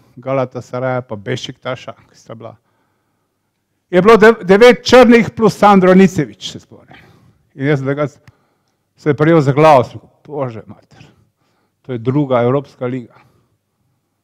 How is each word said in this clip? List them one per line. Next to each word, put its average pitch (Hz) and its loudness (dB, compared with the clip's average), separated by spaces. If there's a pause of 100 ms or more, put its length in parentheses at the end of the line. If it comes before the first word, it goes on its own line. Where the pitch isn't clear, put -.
(160)
Galatasaraja 127 -8
pa 107 -14
Bešiktaša, 120 -14 (160)
ki - -20
sta - -20
bila, 113 -20 (1300)
je 180 0
bilo 220 6
de-, 220 2
devet 202 4
črnih 240 4
plus 214 -2
Sandro 190 2
Nicević, 170 0
se - -20
spomnim. - -20 (560)
In 139 -6
jaz 139 -2
takrat 143 -6 (760)
se - -6
je 135 -2
prijel 156 2
za 135 0
glavo, 143 2
sem - -18
rekel, - -20 (160)
"Bože 131 -12
mater, - -20 (760)
to 135 -16
je 120 -8
druga 127 -4
Evropska 131 -6
liga." 123 -14 (960)